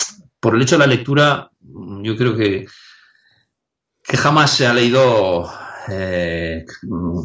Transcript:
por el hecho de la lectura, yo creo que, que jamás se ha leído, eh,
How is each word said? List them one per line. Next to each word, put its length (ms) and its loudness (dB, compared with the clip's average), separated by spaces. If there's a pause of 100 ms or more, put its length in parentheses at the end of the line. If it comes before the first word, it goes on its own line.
(380)
por 160 2
el 80 2
hecho 140 2
de 100 4
la 0 -
lectura, 640 0 (100)
yo 560 -10
creo 200 0
que, 300 -2 (1400)
que 120 -2
jamás 340 4
se 160 2
ha 80 2
leído, 760 2 (380)
eh, 760 -4 (600)